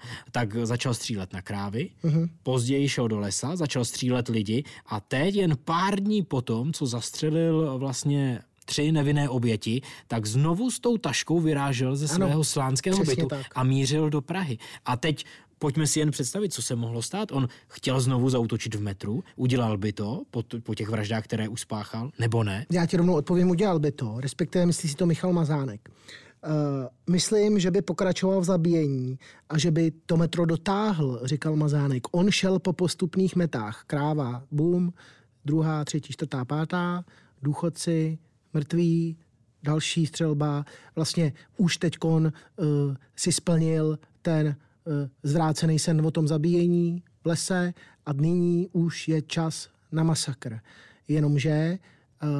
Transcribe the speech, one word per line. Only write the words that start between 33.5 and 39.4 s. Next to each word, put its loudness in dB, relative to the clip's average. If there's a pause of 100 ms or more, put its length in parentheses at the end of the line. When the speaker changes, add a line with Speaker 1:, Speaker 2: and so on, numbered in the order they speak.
Speaker 2:
Kráva, -2
bum, 2 (520)
druhá, 0
třetí, -6
čtvrtá, -6
pátá, -2 (380)
důchodci, -2 (360)
mrtví, 0 (460)